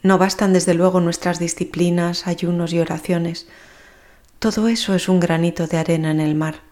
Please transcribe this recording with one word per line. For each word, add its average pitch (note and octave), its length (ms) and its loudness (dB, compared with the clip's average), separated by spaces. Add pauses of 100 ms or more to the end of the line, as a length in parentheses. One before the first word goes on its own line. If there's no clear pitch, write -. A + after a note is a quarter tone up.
No F#3+ 160 4
bastan, F#3+ 360 2
desde F3+ 220 2
luego, F#3 260 2
nuestras E3+ 400 -2
disciplinas, F3 880 -2
ayunos E3+ 440 -2
y E3+ 60 0
oraciones. E3 720 -4 (880)
Todo A3 300 0
eso A3+ 260 0
es F3+ 140 -2
un F#3 100 4
granito E3+ 480 0
de E3 100 -2
arena D#3+ 360 0
en D#3 80 2
el D3+ 160 0
mar. D#3 240 -4 (120)